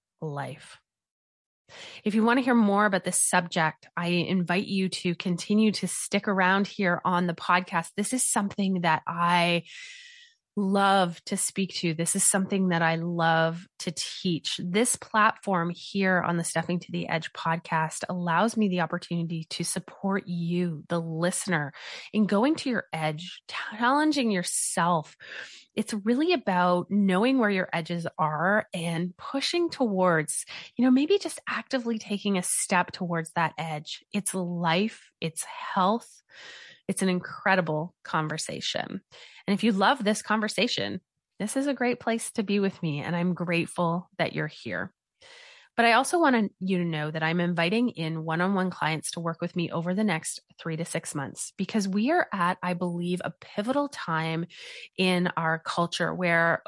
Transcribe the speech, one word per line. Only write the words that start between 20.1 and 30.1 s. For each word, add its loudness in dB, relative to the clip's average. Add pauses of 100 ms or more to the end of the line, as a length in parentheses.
you, -2
the -2
listener, -2 (380)
in 4
going 2
to -4
your -2
edge, -4
challenging 2
yourself. 0 (600)
It's -4
really 2
about 2
knowing 4
where 4
your 0
edges -4 (120)
are 2
and -4
pushing -2
towards, 0 (280)